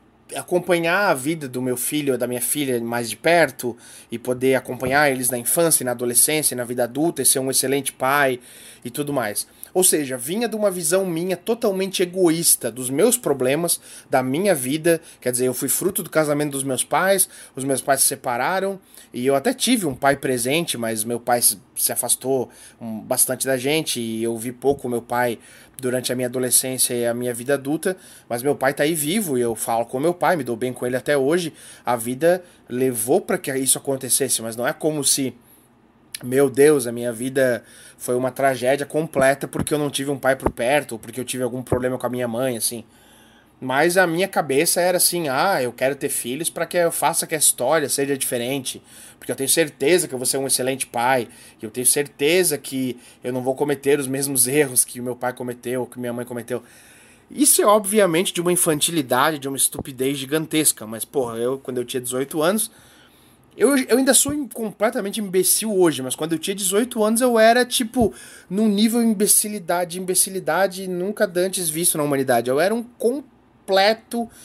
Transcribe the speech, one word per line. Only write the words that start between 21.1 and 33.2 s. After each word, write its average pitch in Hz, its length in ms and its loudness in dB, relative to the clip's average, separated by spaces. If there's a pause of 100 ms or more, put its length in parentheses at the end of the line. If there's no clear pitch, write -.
pai 120 220 0
se, 104 180 2 (160)
se - 180 -2
afastou, 127 580 -2 (300)
hum, 110 200 -10
bastante 123 460 -2
da 131 100 2
gente, 143 420 -2
e 113 240 -4
eu 117 140 -2
vi 120 160 -8
pouco 139 360 -2
meu 117 120 -2
pai 120 380 -2 (420)
durante 127 320 -2
a - 20 -2
minha 127 140 -2
adolescência 127 640 -2
e 117 120 -2
a 117 80 0
minha 123 180 -4
vida 123 220 -2
adulta, 156 420 -4 (320)
mas 120 140 -6
meu 139 120 0
pai 135 200 0
tá 151 80 -2
aí 147 120 2
vivo, 156 440 0
e - 20 2
eu 117 140 0
falo 117 320 -2
com 131 120 -6
meu 170 160 2
pai, 175 220 2
me 135 80 -4
dou 120 100 -4
bem 123 180 -4
com 123 140 -6
ele 127 100 -2
até 147 200 0
hoje. 156 360 0 (320)
A 123 120 0
vida 139 480 0 (240)
levou 127 520 0